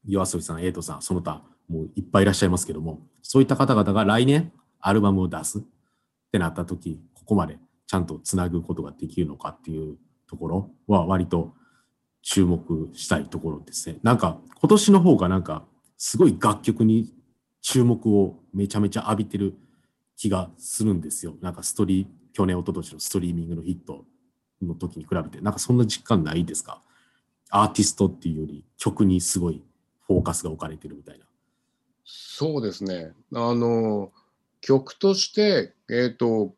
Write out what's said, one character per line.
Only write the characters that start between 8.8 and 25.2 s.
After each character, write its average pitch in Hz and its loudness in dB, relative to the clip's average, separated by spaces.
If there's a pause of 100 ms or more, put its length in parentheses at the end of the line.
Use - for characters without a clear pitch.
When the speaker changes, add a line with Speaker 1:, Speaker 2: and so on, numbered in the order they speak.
Speaker 1:
が 73 -10
で - -12
き 90 -6
る 80 0
の 71 -12
か - -10
っ - -20
て 80 -14
い 78 -8
う 73 -18 (280)
と - -16
こ 82 -8
ろ 95 -4 (180)
は 92 4
割 92 0
と 85 -2 (680)
注 - 2
目 82 -2
し - -14
た 80 -2
い 71 -8
と - -12
こ 80 -6
ろ 73 -10
で - -20
す - -10
ね。 160 -12
な - 4
ん - 2
か、 165 -2 (200)
今 - 4
年 208 8
の 190 8
方 170 8
が 90 2
な 95 2
ん 87 0
か、 - -10 (320)
す - -6
ご 180 6
い 117 4
楽 104 2
曲 113 0
に 113 4 (480)
注 127 2
目 120 2
を 101 4 (140)
め 101 0
ち 107 -6
ゃ 104 2
め 101 2
ち - -4
ゃ - -4
浴 110 0
び 107 -2
て - -8
る 95 -2 (640)
気 104 -2
が 92 -2
す - -8
る 107 2
ん 85 -2
で 78 -12
す - -8
よ。 82 -12
な 90 -6
ん 85 -12
か 90 -14
ス - -6
ト 104 0
リ-、 95 0 (240)
去 95 0
年、 90 0
一 87 -2
昨 87 -6
年 82 -8
の 78 -20
ス - -8
ト 98 -2
リ 87 -4
ー - -4
ミ 85 -6
ン 82 -10
グ 85 -6
の 82 -10
ヒ 90 -6
ッ - -10
ト - -16 (560)
の 85 -6
時 85 -8
に 78 -14
比 - -16
べ 85 -2